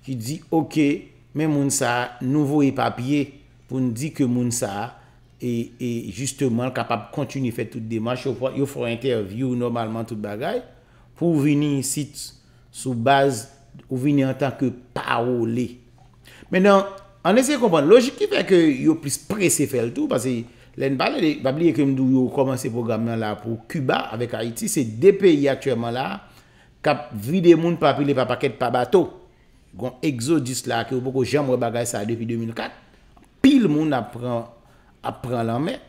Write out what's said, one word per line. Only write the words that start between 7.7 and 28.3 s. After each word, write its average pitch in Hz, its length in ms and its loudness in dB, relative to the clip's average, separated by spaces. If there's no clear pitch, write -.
démarche, 113 380 -4
il 127 100 -2
faut, 127 200 -4
il 139 100 0
faut 131 180 -8
interview 117 720 -2
normalement, 117 480 -4
toute 107 160 -8
bagaille, 120 440 -6
pour 165 200 2
venir 147 440 2
ici 135 320 -4
sous 131 240 -6
base, 135 560 2
ou 131 60 -6
venir 135 320 2
en 131 60 -2
tant 127 180 -2
que - 140 -4
parolier. 120 880 -2
Maintenant, 196 340 6
on 185 120 4
essaie 262 180 4
de 262 80 0
comprendre. 165 260 4
Logique 233 280 8
qui 415 120 0
fait - 180 0
que 185 100 4
yo 151 400 4
plus - 220 -6
pressé 175 500 0
faire 120 180 -2
le 117 80 -6
tout, 302 140 -2
parce 117 180 -2
que 120 160 -2
l'on 135 200 -2
parle 226 240 -2
de, 151 200 0
pas 131 100 0
oublier 160 200 2
que 147 100 0
nous 131 300 2
yo 131 160 4
commencé 131 400 -2
le 113 60 -4
programme 113 320 -2
là 107 180 -4
pour 117 320 -8
Cuba 135 280 -2
avec 117 380 -4
Haïti, 117 340 -6
c'est 147 160 0
deux 120 300 4
pays 165 340 4
actuellement 120 440 -2
là, 135 320 -6
qui 151 60 2
ont 135 80 2
vidé 165 420 6
moun 165 220 0
pa 143 160 4
pile, 143 200 0
pa 135 120 2
paquet, 127 240 -2